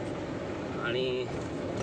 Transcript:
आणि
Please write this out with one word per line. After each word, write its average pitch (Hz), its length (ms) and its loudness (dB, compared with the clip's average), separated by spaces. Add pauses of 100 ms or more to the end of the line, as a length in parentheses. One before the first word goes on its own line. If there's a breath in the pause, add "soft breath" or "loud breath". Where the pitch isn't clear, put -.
(840)
आणि 127 420 2 (560)